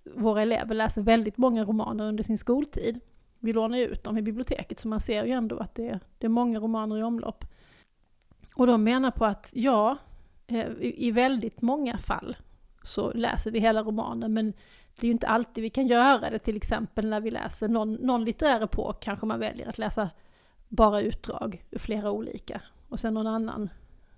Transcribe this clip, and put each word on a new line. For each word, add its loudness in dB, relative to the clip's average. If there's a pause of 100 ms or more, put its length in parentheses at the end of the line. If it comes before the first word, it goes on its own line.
(140)
våra 2
elever 0
läser 0
väldigt 4
många 4
romaner -2
under -2
sin 0
skoltid. 0 (400)
Vi -2
lånar 0
ju 2
ut -6
dem -2
i -2
biblioteket -4
så -6
man -2
ser -2
ju 0
ändå -2
att -8
det, -6 (180)
det -2
är 2
många 2
romaner -2
i -2
omlopp. -4 (1080)
Och 4
de 6
menar 4
på -2
att -2
ja, 4 (500)
eh, -2 (140)
i, -2
i 2
väldigt 0
många 0
fall -4 (460)
så -4
läser -2
vi 0
hela 4
romanen, -4
men 0 (480)
det -4
är 0
ju 4
inte 0
alltid 0
vi -4
kan 0
göra 6
det. -4
Till -2
exempel -2
när 0
vi -2
läser -4
någon, 2
någon 2
litterär 2
epok -2
kanske -4
man -2
väljer -6
att -10
läsa -2 (580)
bara 6
utdrag -4
ur -10
flera -4
olika. -8 (280)
Och -8
sen -2
någon -2
annan, -4 (500)